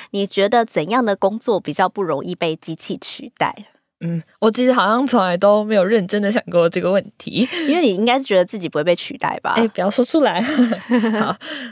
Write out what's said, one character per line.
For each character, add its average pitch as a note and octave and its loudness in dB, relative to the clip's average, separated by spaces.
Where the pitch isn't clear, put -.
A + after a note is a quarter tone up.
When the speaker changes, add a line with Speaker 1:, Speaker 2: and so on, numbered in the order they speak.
Speaker 1:
你 G3+ -4
觉 G3 0
得 A#3+ 2
怎 E3 -4
样 A#3+ 0
的 G3+ 0
工 G#3 -2
作 A3 -2
比 - -8
较 F#3 0
不 G#3 -4
容 D#3 -4
易 F3 -8
被 E3 -2
机 - -12
器 - -10
取 - -16
代？ - -2
Speaker 2:
嗯， E3+ -4
我 A3 2
其 A#3 0
实 C4 4
好 G#3+ 2
像 A#3+ 2
从 B3 2
来 F3+ 0
都 G3+ 4
没 G#3+ -2
有 F#3+ 4
认 G3+ 2
真 G#3 -2
的 G3+ 0
想 A#3 0
过 E3+ 4
这 F3+ -2
个 F3+ 0
问 F#3+ 0
题。 G3 -2
Speaker 1:
因 C#4 2
为 F4+ 2
你 A#3+ 4
应 G3 0
该 A#3+ 2
觉 C4 0
得 F3+ 4
自 A3 -12
己 F3 -6
不 D3+ -4
会 D3+ 0
被 F3 2
取 - -10
代 - -4
吧？ - -2
Speaker 2:
哎， A3+ 2
不 - -6
要 F#3+ 0
说 A#3+ 0
出 D#4 0
来。 F#3+ 2
<laughs> A3+ 0
好， - -2